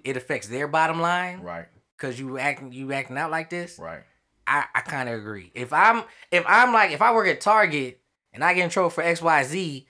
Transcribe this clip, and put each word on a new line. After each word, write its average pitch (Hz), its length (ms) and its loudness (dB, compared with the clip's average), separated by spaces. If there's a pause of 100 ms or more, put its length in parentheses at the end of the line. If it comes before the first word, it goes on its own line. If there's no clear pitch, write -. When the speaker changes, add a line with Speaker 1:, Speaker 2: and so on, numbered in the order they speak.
Speaker 1:
it 131 120 -4
affects 127 320 -8
their 135 200 -6
bottom 160 320 0
line. 180 400 -2
Speaker 2:
Right. 123 260 -12 (300)
Speaker 1:
'Cause 127 220 -8
you 131 200 -10
acting, 135 340 -4
you 135 200 -10
acting 135 240 -6
out 156 140 -4
like 160 180 -4
this. 175 300 -10
Speaker 2:
Right. 82 240 -14 (440)
Speaker 1:
I, 143 280 0
I 131 80 0
kinda 127 320 -6
agree. 104 400 -12
If 123 180 -10
I'm, 214 300 4 (280)
if 175 160 4
I'm 240 280 6
like, 208 160 6
if 147 100 -2
I 233 140 4
work 208 140 2
at - 120 0
Target 160 580 2 (360)
and 147 100 -4
I 175 80 4
get 180 120 2
in 170 40 0
trouble 175 220 2
for 160 120 -4
X 170 200 0
Y 156 220 4
Z, 147 460 -6